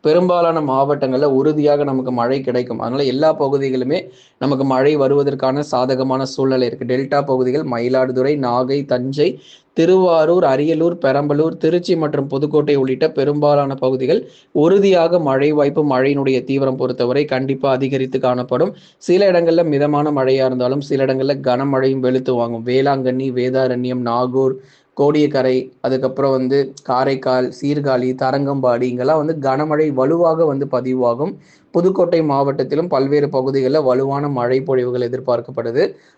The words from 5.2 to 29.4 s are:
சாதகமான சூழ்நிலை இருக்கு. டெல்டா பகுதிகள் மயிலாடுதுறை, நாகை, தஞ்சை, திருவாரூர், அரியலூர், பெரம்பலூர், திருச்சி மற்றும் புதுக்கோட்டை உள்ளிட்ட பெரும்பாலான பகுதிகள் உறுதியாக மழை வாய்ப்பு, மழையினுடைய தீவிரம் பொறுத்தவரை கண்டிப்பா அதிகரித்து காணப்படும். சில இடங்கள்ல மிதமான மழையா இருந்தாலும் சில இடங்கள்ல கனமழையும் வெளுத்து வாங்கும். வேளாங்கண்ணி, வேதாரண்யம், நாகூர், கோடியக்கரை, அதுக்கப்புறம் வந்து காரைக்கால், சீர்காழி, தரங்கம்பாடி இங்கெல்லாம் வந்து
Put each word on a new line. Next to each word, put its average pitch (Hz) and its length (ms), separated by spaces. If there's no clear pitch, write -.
சாதகமான 131 640
சூழ்நிலை 131 420
இருக்கு. 120 180
டெல்டா 139 380
பகுதிகள் 131 420
மயிலாடுதுறை, 131 760
நாகை, 131 460
தஞ்சை, 135 440
திருவாரூர், 170 720
அரியலூர், 156 540
பெரம்பலூர், 147 580
திருச்சி 175 400
மற்றும் 147 300
புதுக்கோட்டை 147 480
உள்ளிட்ட 131 360
பெரும்பாலான 143 640
பகுதிகள் 131 460
உறுதியாக 175 680
மழை 143 340
வாய்ப்பு, 147 380
மழையினுடைய 135 540
தீவிரம் 135 320
பொறுத்தவரை 127 480
கண்டிப்பா 135 460
அதிகரித்து 131 500
காணப்படும். 127 540
சில 190 320
இடங்கள்ல 170 340
மிதமான 147 460
மழையா 131 360
இருந்தாலும் 127 340
சில 143 240
இடங்கள்ல 135 360
கனமழையும் 135 600
வெளுத்து 127 340
வாங்கும். 117 320
வேளாங்கண்ணி, 131 680
வேதாரண்யம், 127 720
நாகூர், 127 500
கோடியக்கரை, 143 840
அதுக்கப்புறம் 131 500
வந்து 131 520
காரைக்கால், 131 680
சீர்காழி, 139 600
தரங்கம்பாடி 131 680
இங்கெல்லாம் 131 440
வந்து 151 220